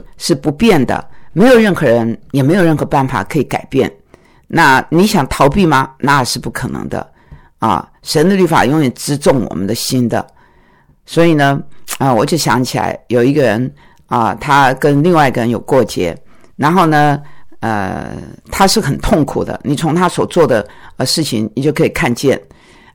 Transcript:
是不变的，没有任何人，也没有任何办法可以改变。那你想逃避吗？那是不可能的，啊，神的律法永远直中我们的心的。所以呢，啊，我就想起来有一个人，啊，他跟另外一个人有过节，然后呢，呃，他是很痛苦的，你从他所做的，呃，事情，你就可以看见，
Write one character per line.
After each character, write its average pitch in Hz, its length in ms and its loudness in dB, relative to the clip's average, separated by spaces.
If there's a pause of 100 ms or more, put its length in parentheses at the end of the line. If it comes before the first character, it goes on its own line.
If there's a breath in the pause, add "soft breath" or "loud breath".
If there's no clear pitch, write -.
(180)
是 - 160 -4
不 143 180 -2
变 190 320 2
的， - 240 -4 (260 soft breath)
没 185 160 4
有 240 100 8
任 214 140 2
何 156 120 -2
人， 117 340 0 (120)
也 139 100 0
没 147 140 2
有 196 80 2
任 160 120 2
何 143 80 -4
办 135 240 0
法 117 160 -4
可 - 140 -6
以 123 60 0
改 - 220 -6
变。 120 260 -2 (560 soft breath)
那 143 420 2
你 175 160 4
想 180 220 0
逃 - 200 0
避 170 200 2
吗？ 135 320 0
那 139 240 2
是 123 160 -6
不 - 100 -10
可 117 180 -8
能 67 220 -8
的， - 180 -8 (520 soft breath)
啊， 104 280 0 (140)
神 156 260 0
的 196 80 2
律 185 120 4
法 131 180 2
永 151 160 0
远 127 140 0
直 147 200 -6
中 139 360 0
我 - 20 -12
们 95 140 -4
的 110 80 -4
心 123 340 -2
的。 113 160 -4 (800 soft breath)
所 165 220 2
以 165 80 4
呢， 139 260 2 (380 loud breath)
啊， 135 120 2
我 117 140 2
就 170 100 -2
想 127 280 0
起 123 160 -4
来 87 200 -4 (100)
有 120 140 2
一 135 80 4
个 143 120 2
人， 120 280 0 (360 soft breath)
啊， 113 260 0
他 139 400 2
跟 143 300 2
另 180 100 4
外 151 140 4
一 123 40 0
个 135 80 -4
人 117 80 0
有 113 120 -2
过 131 260 0
节， 85 320 -6 (380 soft breath)
然 151 180 0
后 180 140 4
呢， 147 340 2 (380 loud breath)
呃， 101 560 -6 (340)
他 - 160 0
是 196 160 2
很 143 160 -2
痛 160 260 0
苦 107 200 -4
的， - 200 -8
你 143 120 -2
从 151 180 -2
他 180 160 0
所 - 160 -2
做 160 220 2
的， 110 200 0 (300 loud breath)
呃， 127 80 -2
事 160 180 -2
情， 110 320 -4
你 139 60 -4
就 147 100 0
可 151 140 0
以 117 40 2
看 - 240 -2
见， 127 280 0 (540 soft breath)